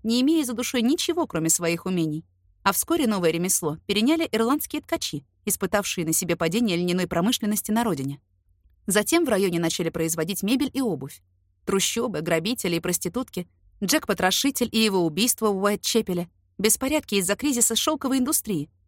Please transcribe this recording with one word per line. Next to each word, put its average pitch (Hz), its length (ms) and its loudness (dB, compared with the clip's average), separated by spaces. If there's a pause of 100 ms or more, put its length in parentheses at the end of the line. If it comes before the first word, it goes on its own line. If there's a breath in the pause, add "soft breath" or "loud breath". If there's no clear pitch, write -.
не 233 160 0
имея 302 240 4
за 240 80 -4
душой 240 300 -2
ничего, 320 440 0
кроме 160 240 -2
своих 170 360 0
умений. 165 400 -2 (380)
А 196 100 4
вскоре 320 340 0
новое 180 240 2
ремесло 170 460 -2 (100)
переняли 254 440 2
ирландские 254 520 0
ткачи, - 420 -6 (200)
испытавшие 190 600 -2
на 160 80 0
себе 170 220 0
падение 175 420 0
льняной 175 300 0
промышленности 208 640 0
на 226 120 2
родине. 143 380 -2 (640)
Затем 214 400 2
в 269 40 0
районе 190 300 2
начали 165 300 0
производить 165 540 -2
мебель 247 280 2
и 262 80 -6
обувь. 156 440 -4 (420)
Трущобы, 196 560 0
грабители 170 540 -2
и 165 40 -2
проститутки, 180 680 -4 (360)
Джек-потрошитель 220 880 0
и 208 60 -2
его 202 260 4
убийство 190 440 0
в 202 100 0
Уайтчепеле, 196 720 0 (300)
беспорядки 269 560 0
из-за 196 200 2
кризиса 240 400 0
шелковой 262 440 0
индустрии 220 500 -2 (180)